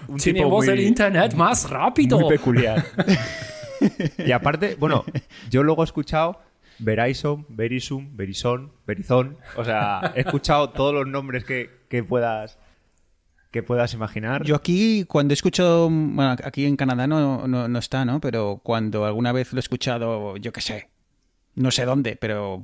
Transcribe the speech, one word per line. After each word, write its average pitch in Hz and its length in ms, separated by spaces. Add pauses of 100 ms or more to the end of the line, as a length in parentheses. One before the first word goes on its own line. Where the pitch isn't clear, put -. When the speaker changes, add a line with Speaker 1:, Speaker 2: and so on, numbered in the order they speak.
Speaker 1:
un 139 100
tipo 175 180
Speaker 2:
"Tenemos 175 300
Speaker 1:
muy 196 80
Speaker 2:
el 196 60
internet 196 560
más 196 340
rápido". 220 500
Speaker 1:
muy 160 100
peculiar. 120 540 (120)
Speaker 2:
<laughs> - 0 (1300)
Speaker 1:
Y 127 60
aparte, 151 480
bueno, 143 240 (460)
yo 123 120
luego 156 220
he - 0
escuchado 160 560 (400)
Verizon, 127 720
Verizon, 127 640
Verizon, 120 560 (160)
Verizon. 127 500 (200)
O 117 80
sea, 104 500
he 127 60
escuchado 147 480
todos 139 240
los 139 120
nombres 135 380
que, 127 260 (200)
que 123 120
puedas, 113 560 (920)
que 117 100
puedas 120 320
imaginar. 113 520
Speaker 3:
Yo 147 100
aquí, 202 500
cuando 143 280
he - 20
escuchado, 170 540
bueno, 151 440 (120)
aquí 139 200
en 143 120
Canadá 127 300
no, 147 380
no, 123 220
no 120 120
está, 131 260
¿no? 131 160
Pero 110 420
cuando 107 420
alguna 117 280
vez 127 180
lo 127 80
he - 0
escuchado, 113 800
yo 104 160
qué 107 80
sé, - 280 (640)
no 131 140
sé 127 140
dónde, 127 320
pero 104 480